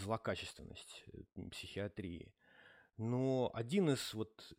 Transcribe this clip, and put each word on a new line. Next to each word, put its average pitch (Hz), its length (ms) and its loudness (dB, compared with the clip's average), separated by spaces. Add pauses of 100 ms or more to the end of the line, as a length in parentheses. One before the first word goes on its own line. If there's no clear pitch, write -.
злокачественность, - 1080 -4
э, - 100 -12 (140)
м, 95 140 -6
психиатрии. 95 840 -6 (640)
Но 127 560 4
один 147 360 4
из - 240 2
вот, - 440 -6